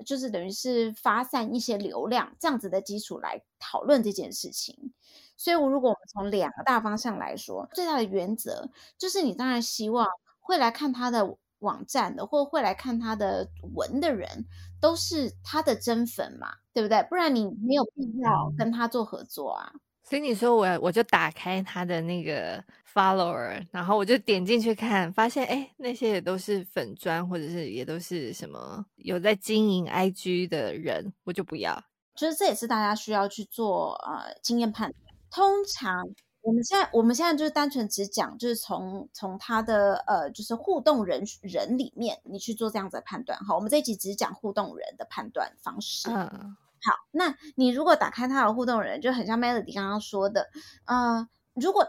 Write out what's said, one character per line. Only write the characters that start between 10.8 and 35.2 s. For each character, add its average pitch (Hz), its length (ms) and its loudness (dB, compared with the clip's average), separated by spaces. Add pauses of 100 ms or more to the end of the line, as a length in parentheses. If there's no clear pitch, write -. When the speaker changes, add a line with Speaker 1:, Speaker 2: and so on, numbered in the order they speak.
Speaker 1:
他 247 200 -2
的 220 260 2 (220)
网 - 260 -4
站 214 300 0
的， 196 100 -6
或 285 200 2
会 285 160 0
来 196 120 2
看 240 240 -4
他 226 180 -2
的 196 340 0 (260)
文 - 240 -2
的 311 140 2
人 208 320 -6 (360)
都 330 140 6
是 302 380 -2 (100)
他 302 180 0
的 285 140 2
真 233 300 0
粉 - 340 -6
嘛， 60 80 -10 (260)
对 226 100 2
不 208 60 0
对？ 214 200 8
不 349 60 -2
然 330 180 4
你 220 120 2 (200)
没 254 80 4
有 285 100 4 (120)
必 247 240 -4
要 185 380 2
跟 226 140 2
他 233 160 0
做 233 160 0
合 - 200 -8
作 - 280 -8
啊。 50 220 -8 (300)
Speaker 2:
所 285 160 -2
以 - 20 0
你 262 140 0
说 233 200 6
我， 185 280 4
我 180 80 2
就 220 120 4
打 165 280 2
开 185 320 -4
他 185 200 -6
的 175 180 -2
那 170 220 -2
个 151 400 -4 (300)
follower， 175 800 2
然 180 120 -4
后 196 140 4
我 202 80 2
就 233 140 6
点 190 260 2
进 226 160 4
去 226 140 2
看， 196 360 0
发 220 160 4
现， 269 200 -2
诶， 269 300 -2
那 254 140 -6
些 233 180 0
也 196 120 2
都 180 160 -2
是 190 280 -2
粉 127 280 -6
专， 170 340 -2
或 180 100 -4
者 151 100 -6
是 165 220 -6
也 120 140 -6
都 151 140 -6
是 170 340 -6
什 - 160 -10
么 71 380 -12 (120)
有 180 220 -4
在 208 140 4
经 214 380 2
营 180 180 0
I 190 220 2
G 180 360 -2
的 131 280 -2
人， 135 380 -4 (100)
我 180 100 -6
就 180 100 -4
不 - 120 -8
要。 87 280 -4 (300)
Speaker 1:
就 311 160 0
是 320 60 -2
这 403 100 2
也 294 80 4
是 226 140 -4
大 226 120 2
家 208 140 2
需 214 180 -4
要 202 160 4
去 202 180 -8
做， 185 480 0 (120)
呃， - 380 -6
经 233 160 2
验 233 120 2
判 214 200 -2
断。 - 100 -20 (300)